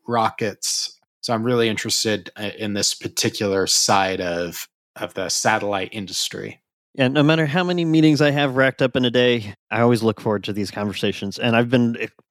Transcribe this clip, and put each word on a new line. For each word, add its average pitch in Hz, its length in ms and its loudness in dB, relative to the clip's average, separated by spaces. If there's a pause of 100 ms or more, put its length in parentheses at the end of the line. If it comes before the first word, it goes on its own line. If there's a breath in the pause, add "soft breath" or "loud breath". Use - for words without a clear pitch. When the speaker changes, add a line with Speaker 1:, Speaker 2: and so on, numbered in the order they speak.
Speaker 1:
rockets. - 840 -2 (280)
So 120 120 -4
I'm 110 80 -2
really 117 280 2
interested 104 680 -2
i-, 104 120 -6
in 104 240 -6
this 101 200 0
particular 101 720 -2
side 95 560 2
of, 85 460 -6 (280)
of 104 200 -10
the 92 140 -6
satellite 101 600 -2
industry. 98 680 -8 (380)
Speaker 2:
And 131 160 2
no 151 80 4
matter 160 240 4
how 170 160 0
many 180 200 -2
meetings 156 380 4
I 147 80 6
have 143 280 0
racked 131 260 2
up 123 120 0
in 127 100 2
a 123 40 2
day, 120 460 2 (160)
I 110 100 0
always 117 220 4
look 113 180 2
forward 104 220 -2
to 104 100 -6
these 98 160 -4
conversations. 101 680 -4
And 117 160 2
I've 120 160 2
been 117 380 2 (220)